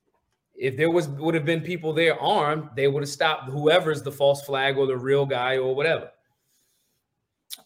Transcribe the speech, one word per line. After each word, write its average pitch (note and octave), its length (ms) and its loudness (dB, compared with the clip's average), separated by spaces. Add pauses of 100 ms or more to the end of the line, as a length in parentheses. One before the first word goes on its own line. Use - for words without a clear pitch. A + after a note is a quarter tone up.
(560)
if B2 200 -4
there D#3+ 140 2
was, E3+ 180 0
would D3+ 260 -2
have D3+ 100 0
been D#3+ 160 0
people D#3+ 320 -6
there D#3 280 2
armed, D#3 540 0
they C#3 140 2
would C#3+ 140 0
have C#3+ 80 -6
stopped D#3 400 0
whoever's D#3 520 2
the C#3 100 -10
false C#3 300 2
flag C3+ 340 -2
or C3+ 100 2
the C3 100 0
real C3+ 280 2
guy C3 320 -2
or C3 180 0
whatever. D3 360 -2 (1500)